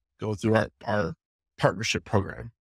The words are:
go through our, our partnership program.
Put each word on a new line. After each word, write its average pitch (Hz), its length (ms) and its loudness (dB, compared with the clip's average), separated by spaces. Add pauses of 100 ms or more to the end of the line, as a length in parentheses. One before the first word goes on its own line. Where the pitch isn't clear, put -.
(200)
go 107 140 -4
through 107 220 2
our, 110 120 2 (180)
our 92 280 -2 (440)
partnership 107 460 0
program. 101 480 -2 (120)